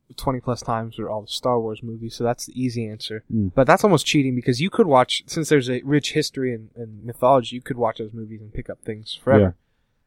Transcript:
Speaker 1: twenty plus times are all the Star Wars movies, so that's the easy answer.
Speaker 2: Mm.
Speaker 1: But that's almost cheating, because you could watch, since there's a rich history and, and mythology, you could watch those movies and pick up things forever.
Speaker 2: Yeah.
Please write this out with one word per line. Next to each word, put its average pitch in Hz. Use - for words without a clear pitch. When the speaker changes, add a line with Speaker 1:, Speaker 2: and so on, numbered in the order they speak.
Speaker 1:
twenty 127
plus 120
times 113
are 107
all 107
the 104
Star 123
Wars 110
movies, 113
so -
that's 120
the -
easy 117
answer. 107
Speaker 2:
Mm. 104
Speaker 1:
But 131
that's 170
almost 180
cheating, 131
because 123
you 190
could 226
watch, 127
since 156
there's 135
a 127
rich 139
history 131
and, 110
and 110
mythology, 123
you 127
could 131
watch 113
those 110
movies 110
and 107
pick -
up -
things 110
forever. 127
Speaker 2:
Yeah. 92